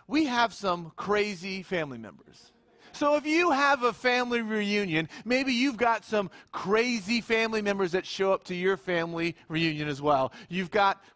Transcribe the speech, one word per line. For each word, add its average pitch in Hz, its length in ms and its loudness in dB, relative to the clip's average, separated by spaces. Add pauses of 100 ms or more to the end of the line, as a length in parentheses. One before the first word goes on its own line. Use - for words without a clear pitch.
we 311 180 2
have 240 260 0
some 175 440 -4
crazy 196 640 -2
family 151 360 -4
members. - 540 -20 (400)
So 294 220 2
if 294 120 0
you 330 260 4
have 277 320 2
a 233 80 4
family 247 480 0
reunion, 208 680 0 (160)
maybe 262 280 0
you've 247 240 0
got 226 280 0
some 202 260 -2 (200)
crazy 226 680 0
family 220 420 0
members 196 300 0
that 185 120 0
show 190 280 0
up 185 120 0
to 180 120 -6
your 185 200 0
family 170 600 -2 (120)
reunion 156 380 -2
as 147 160 -6
well. 135 300 2 (160)
You've 175 240 -6
got 196 320 2 (120)